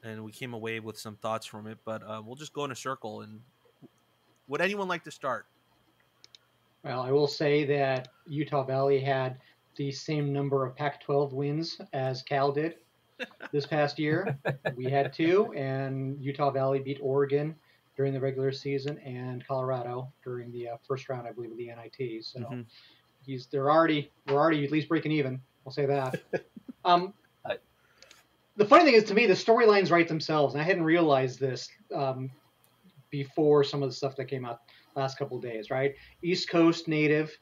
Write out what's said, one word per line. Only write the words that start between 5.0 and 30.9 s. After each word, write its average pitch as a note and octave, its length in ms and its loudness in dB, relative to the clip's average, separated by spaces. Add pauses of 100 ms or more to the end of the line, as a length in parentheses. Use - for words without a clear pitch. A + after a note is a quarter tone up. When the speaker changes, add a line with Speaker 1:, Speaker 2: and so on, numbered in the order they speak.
Speaker 1:
to D3+ 80 -16
start? A#2+ 340 -6 (1400)
Speaker 2:
Well, B2+ 180 -6
I B2+ 100 -4
will D3 160 4
say D3 380 0
that C3+ 420 0 (180)
Utah C#3+ 380 -2
Valley C3+ 360 2
had C3 380 -2 (380)
the C#3 160 -6
same D3 420 -2
number C#3 320 0
of B2+ 100 -10
Pac-twelve C#3+ 580 -2
wins D3 460 -4 (140)
as C3 300 -4
Cal C#3 280 0
did D#3 260 -4 (760)
this C#3+ 160 -4
past D3 320 -2
year. D#3 440 -2
Speaker 3:
<laughs> F#3 320 -4
Speaker 2:
We B2+ 140 -6
had C#3 240 2
two, F#3 400 2
and C3+ 640 -4
Utah C#3 300 0
Valley C3+ 300 0
beat C3+ 200 -6
Oregon C#3+ 540 0 (420)
during C#3 160 0
the C3+ 80 -4
regular C3+ 320 -2
season C#3 480 -4
and B2+ 460 -10
Colorado C3 680 -4 (120)
during A#2+ 280 -10
the, A#2+ 180 -10
uh, A#2 80 -10 (100)
first C3+ 220 -6
round, B2 180 -6
I A#2 40 -10
believe, A2+ 200 -12
of A2+ 60 -14
the A#2+ 120 -10
N A#2 80 -16
I A#2 120 -18
T. A2+ 340 -10
So - 160 -14
Speaker 1:
Mm-hmm. A#2+ 220 -10 (640)
Speaker 2:
he's, C3 220 -10
they're C#3 220 0
already, D#3 400 4 (180)
we're C#3 100 2
already D3+ 260 4
at C#3 80 -2
least D3+ 160 0
breaking D#3 240 0
even. C3 300 0 (240)
I'll C3+ 80 -14
say C#3+ 120 0
that. C3+ 360 -2 (120)
Speaker 1:
<laughs> - 120 -4 (400)
Speaker 2:
Um, F3+ 280 4 (320)
Speaker 3:
I G#3 120 -6 (960)
Speaker 2:
the G#3 100 4
funny D#4 200 10
thing C4+ 80 8
is, G#3+ 120 10
to G3 80 -4
me, A#3 120 6
the F#3+ 80 6
storylines G#3 580 6
write E3+ 160 6
themselves, D3+ 460 2
and C#3+ 80 -2
I D#3 40 0
hadn't F3 180 2
realized D3+ 540 4